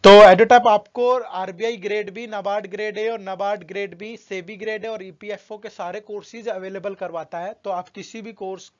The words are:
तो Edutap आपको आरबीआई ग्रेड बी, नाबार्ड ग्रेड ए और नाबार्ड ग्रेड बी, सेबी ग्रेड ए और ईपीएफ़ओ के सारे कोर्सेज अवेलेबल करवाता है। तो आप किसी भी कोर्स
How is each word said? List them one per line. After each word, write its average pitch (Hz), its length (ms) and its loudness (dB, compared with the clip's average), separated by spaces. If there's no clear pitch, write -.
तो 196 60 10
Edutap 214 580 10
आपको 240 520 0
आरबीआई 190 580 -10
ग्रेड 202 320 -8
बी, 226 180 -16
नाबार्ड 202 400 -8
ग्रेड 214 300 -10
ए 220 120 -6
और 226 100 -8
नाबार्ड 190 440 -8
ग्रेड 190 340 -12
बी, 214 200 -16
सेबी 190 380 -14
ग्रेड 220 300 -10
ए - 20 -10
और 214 160 -12
ईपीएफ़ओ 202 540 -16
के 214 120 -18
सारे 180 300 -14
कोर्सेज 208 480 -16
अवेलेबल 190 480 -12
करवाता 165 440 -12
है। 190 140 -12
तो - 160 -14
आप 180 200 -10
किसी 208 320 -18
भी 220 120 -18
कोर्स 190 460 -14